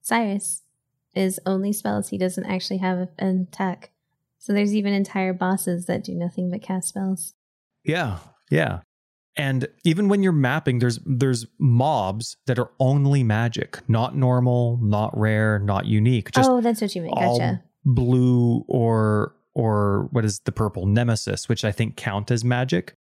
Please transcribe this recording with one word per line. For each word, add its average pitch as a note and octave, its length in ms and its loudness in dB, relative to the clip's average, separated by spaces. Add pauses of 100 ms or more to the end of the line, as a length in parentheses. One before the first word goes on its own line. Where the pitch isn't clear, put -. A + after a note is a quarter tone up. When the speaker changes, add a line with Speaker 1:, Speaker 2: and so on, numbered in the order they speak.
Speaker 1:
Cyrus G#3+ 600 -2 (520)
is F#3+ 320 -2
only F#3+ 260 -2
spells. G#3 380 -4
He G3+ 80 -6
doesn't F#3 260 -4
actually F#3+ 340 -4
have F#3 300 -2 (100)
an F#3 320 0
attack. - 420 -6 (460)
So - 140 -6
there's G3+ 240 0
even G3+ 160 0
entire G3 400 -2
bosses F#3 540 -2
that - 180 -4
do - 100 -8
nothing F3+ 360 -4
but G3 120 -8
cast F#3 280 -6
spells. F#3+ 440 -6 (500)
Speaker 2:
Yeah, D3 340 -2 (300)
yeah. D#2+ 320 0 (560)
And C3+ 300 -2 (180)
even F3 240 2
when G3+ 140 2
you're F#3+ 80 4
mapping, C#3 480 2
there's, A#2 260 0
there's B2+ 420 0 (120)
mobs A#2 800 2 (100)
that B2 120 0
are B2 200 -2
only C#3 460 4
magic, A2+ 640 -2
not A2+ 260 2
normal, B2 680 2
not G#2 380 0
rare, G#2+ 400 2
not G2 280 -2
unique. A2 460 2
Just C4 160 4
Speaker 1:
Oh, B3+ 120 4
that's A3+ 200 0
what G3+ 140 -4
you F3 80 -6
meant. - 140 -6
Speaker 2:
all A#2+ 220 2
Speaker 1:
Gotcha. - 240 -2 (220)
Speaker 2:
blue B2 840 2
or, A2 680 2 (200)
or G#2 580 0
what A#2 120 0
is G#2 160 -2
the - 120 -4
purple? G2+ 340 -2
Nemesis, G#2+ 600 0
which A#2 160 -2
I G#2+ 80 0
think A2+ 240 -4
count G#2 340 -4
as A#2 140 0
magic. C3 480 -2 (140)